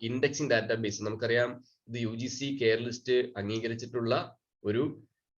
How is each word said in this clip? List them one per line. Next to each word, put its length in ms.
ഇൻഡെക്സിംഗ് 480
ഡാറ്റാബേസ്, 520
നമുക്കറിയാം 640
ഇത് 100
യു 100
ജി 180
സി 360
കെയർ 160
ലിസ്റ്റ് 580
അംഗീകരിച്ചിട്ടുള്ള 1000
ഒരു 380